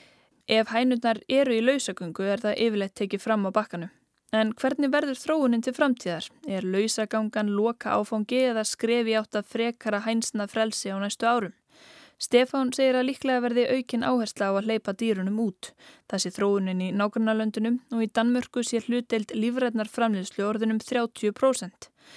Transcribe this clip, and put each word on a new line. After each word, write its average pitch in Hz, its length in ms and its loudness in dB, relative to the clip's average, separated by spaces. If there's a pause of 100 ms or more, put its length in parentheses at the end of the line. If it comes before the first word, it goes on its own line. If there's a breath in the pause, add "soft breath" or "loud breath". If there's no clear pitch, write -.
(480 soft breath)
Ef 220 240 4
hænurnar 240 460 2 (100)
eru 262 240 4
í 226 80 2
lausagöngu 196 640 -2
er 202 160 0
það 214 240 -2
yfirleitt 208 320 0
tekið 196 240 -4
fram 214 240 0
á 190 80 -2
bakkanum. 185 380 -4 (420)
En 220 240 2
hvernig 269 360 0
verður 294 240 0
þróunin 254 480 2
til 254 120 -2
framtíðar? 247 500 0 (220)
Er 190 160 -4
lausagangan 214 880 0
loka 214 440 0
áfangi 214 540 0
eða 220 180 -2
skref 226 400 0
í 220 80 2
átt 214 200 -4
að 208 180 -4
frekara 226 500 -2
hænsna 220 440 -2
frelsi 220 440 -2
á 196 80 -6
næstu 202 280 -2
árum? 233 260 0 (640 loud breath)
Stefán 254 540 2
segir 262 240 4
að 254 100 2
líklega 262 320 0
verði 240 240 2 (120)
aukin 247 280 -2
áhersla 220 460 0
á - 80 2
að 214 100 -2
hleypa 214 240 -2
dýrunum 202 480 0
út. 208 300 -4 (400 loud breath)
Það 190 140 -2
sé 180 100 -6
þróunin 190 480 2
í 185 100 -2
nágrannalöndunum 220 840 0 (160)
og 226 100 0
í 220 80 -4
Danmörku 240 540 0
sé 226 180 -2
hlutdeild 233 480 -2
lífrænnar 233 560 -2
framleiðslu 202 560 -2
orðin 220 300 0
um 214 80 -2
þrjátíu 233 500 -2
prósent. - 560 -2 (280 loud breath)